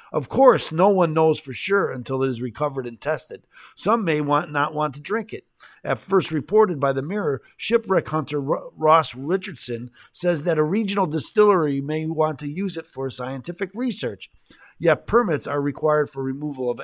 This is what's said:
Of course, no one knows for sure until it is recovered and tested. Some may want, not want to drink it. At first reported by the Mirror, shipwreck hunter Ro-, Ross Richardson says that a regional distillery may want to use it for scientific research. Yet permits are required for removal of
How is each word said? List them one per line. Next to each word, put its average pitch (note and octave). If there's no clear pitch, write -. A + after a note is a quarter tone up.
Of C#3
course, A#3
no F3
one F3+
knows D#3+
for C3+
sure F3
until C3
it C3+
is A#2+
recovered C3+
and A#2
tested. C3+
Some A3
may D#3
want, D3
not D3
want D3+
to D3
drink G3+
it. A2
At C3+
first F#3
reported F3
by C#3
the C3+
Mirror, D#3+
shipwreck F#3+
hunter D3+
Ro-, C#3
Ross D#3
Richardson C3
says F3
that D#3+
a D#3
regional G3
distillery D#3
may D#3
want D#3
to D3
use E3
it E3
for C3+
scientific C3+
research. G3
Yet D#3+
permits G3
are C#3+
required D3
for C3+
removal C3+
of A#2+